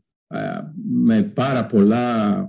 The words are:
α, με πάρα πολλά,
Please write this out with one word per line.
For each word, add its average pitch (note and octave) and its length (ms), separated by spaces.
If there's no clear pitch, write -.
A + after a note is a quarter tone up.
α, - 360
με A#2+ 320
πάρα A#2+ 440
πολλά, A2 720